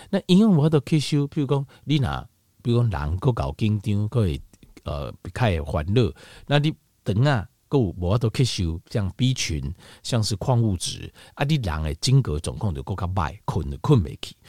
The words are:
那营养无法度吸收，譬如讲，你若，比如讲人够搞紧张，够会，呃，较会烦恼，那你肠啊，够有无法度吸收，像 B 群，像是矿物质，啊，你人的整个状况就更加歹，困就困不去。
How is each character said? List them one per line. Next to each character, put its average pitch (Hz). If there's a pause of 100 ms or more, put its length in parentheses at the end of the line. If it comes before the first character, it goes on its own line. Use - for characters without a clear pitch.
那 196
营 185
养 220
无 156
法 160
度 156
吸 160
收， 143
譬 156
如 135
讲， 139 (180)
你 151
若， 71 (340)
比 123
如 120
讲 76
人 87
够 127
搞 69
紧 107
张， 104
够 117
会， 78 (420)
呃， 73 (220)
较 -
会 92
烦 80
恼， 123 (460)
那 143
你 151 (300)
肠 110
啊， 127 (200)
够 143
有 110 (120)
无 90
法 110
度 113
吸 135
收， 85 (100)
像 98
B 127
群， 73 (300)
像 113
是 107
矿 120
物 104
质， - (220)
啊， -
你 147
人 80
的 76
整 131
个 76
状 65
况 98
就 69
更 95
加 90
歹， 92
困 76
就 69
困 135
不 -
去。 - (120)